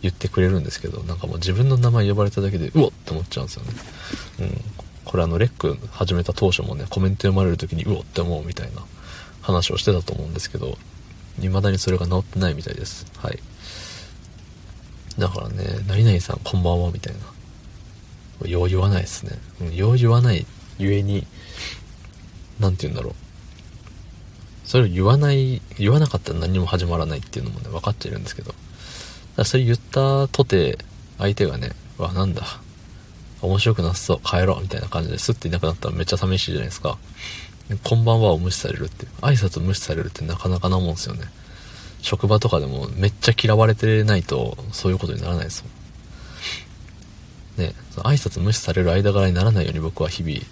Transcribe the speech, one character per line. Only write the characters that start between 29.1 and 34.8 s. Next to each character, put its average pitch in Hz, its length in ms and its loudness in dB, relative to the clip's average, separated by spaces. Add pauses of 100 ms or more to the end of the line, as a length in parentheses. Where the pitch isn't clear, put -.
ら - 80 4
そ - 120 2
れ 131 80 6
言 117 100 6
っ - 20 -4
た 139 520 2
と - 140 4
て、 87 360 2 (400)
相 101 160 2
手 101 100 2
が 65 140 -2
ね、 62 140 -8 (260)
「わ、 90 120 -2
な 92 140 0
ん 92 80 0
だ。 - 260 -8 (840)
面 95 180 2
白 110 160 4
く 87 80 -2
な 82 100 2
さ - 20 0
そ - 200 0
う、 - 100 -8
帰 - 160 2
ろ 95 140 4
う」 - 80 -8
み 98 60 -6
た - 80 -4
い - 40 -6